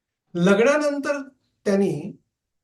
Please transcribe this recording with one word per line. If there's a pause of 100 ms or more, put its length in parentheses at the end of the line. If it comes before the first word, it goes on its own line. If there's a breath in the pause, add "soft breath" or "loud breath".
(360)
लग्नानंतर (360)
त्यांनी (460)